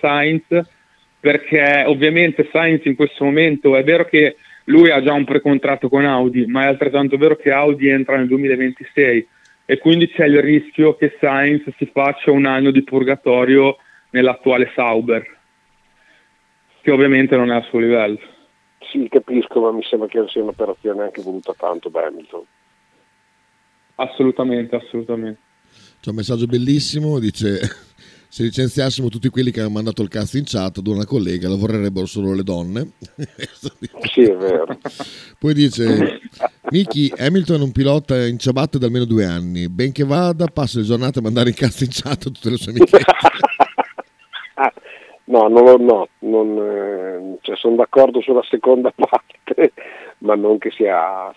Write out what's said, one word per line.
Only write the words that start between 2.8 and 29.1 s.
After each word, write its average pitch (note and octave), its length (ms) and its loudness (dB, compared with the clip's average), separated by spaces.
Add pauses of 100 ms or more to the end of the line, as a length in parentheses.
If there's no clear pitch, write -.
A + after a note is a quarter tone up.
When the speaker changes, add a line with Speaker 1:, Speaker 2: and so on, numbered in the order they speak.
Speaker 1:
in C#3 100 -2
questo C#3+ 280 -2
momento C#3+ 520 2
è C3 80 2
vero E3 220 2
che D3+ 300 2 (280)
lui D#3+ 260 6
ha C#3+ 100 2
già C#3 120 2
un C#3+ 120 0
precontratto C#3 640 0
con C#3 160 2
Audi, B2+ 420 0
ma C3+ 180 -2
è - 20 2
altrettanto C#3 500 0
vero D3+ 200 4
che C#3+ 160 0
Audi C#3 360 2
entra C3+ 280 0
nel B2+ 100 0
duemilaventisei B2+ 1040 0 (360)
e C#3 140 0
quindi E3 320 2
c'è E3+ 160 0
il C#3+ 160 4
rischio D3+ 540 2
che D3 240 -2
Sainz C#3+ 420 0 (140)
si C3 160 -6
faccia C#3 400 0
un C#3 140 4
anno C3+ 260 2
di C3+ 100 4
purgatorio C3 920 2 (340)
nell'attuale B2+ 640 0
Sauber, A#2 500 -2 (1600)
che - 80 0
ovviamente C3+ 460 4
non B2 140 2
è A#2+ 40 0
al A#2 160 -2
suo B2 80 -2
livello. A2+ 400 0 (720)
Speaker 2:
Sì, C4+ 180 -4
capisco, B2 520 -2
ma A2+ 120 0
mi A2+ 160 -6
sembra A2 200 -4
che A2+ 200 -4
sia A2+ 140 -6
un'operazione G#2 600 -6
anche G2+ 180 -12
voluta F#2+ 340 -10
tanto F2 320 -8
da E2 160 -6
Hamilton. D#2+ 380 -12 (1500)
Speaker 1:
Assolutamente, B2+ 800 -4
assolutamente. A2+ 640 -10 (640)
Speaker 3:
C'è - 100 -10
un A2 60 -8
messaggio A#2 300 -4
bellissimo, C#3+ 720 -2
dice: G#2 400 -2 (680)
"Se - 140 -8
licenziassimo B2+ 640 -2
tutti A2+ 200 -4